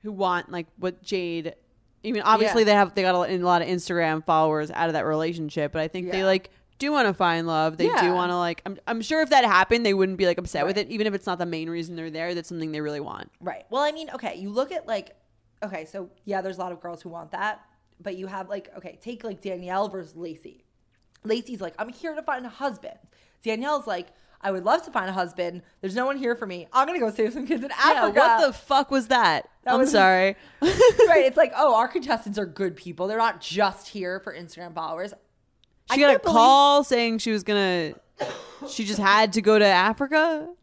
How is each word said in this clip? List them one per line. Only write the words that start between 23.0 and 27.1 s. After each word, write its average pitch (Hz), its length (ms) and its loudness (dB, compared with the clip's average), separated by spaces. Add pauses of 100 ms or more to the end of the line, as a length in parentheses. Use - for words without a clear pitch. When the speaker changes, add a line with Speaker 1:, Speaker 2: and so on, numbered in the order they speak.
Speaker 2:
Danielle's 247 420 -4
like, 180 220 -6 (340)
"I 196 80 -4
would 185 160 -4
love 302 200 4
to 294 60 -18
find 190 160 -4
a 190 60 -6
husband. 175 480 -6 (200)
There's 190 140 -6
no 254 120 -2
one 277 100 -4
here 240 180 -2
for 233 120 -10
me. 180 260 -12
I'm 262 140 4
gonna 359 100 -4
go 226 140 0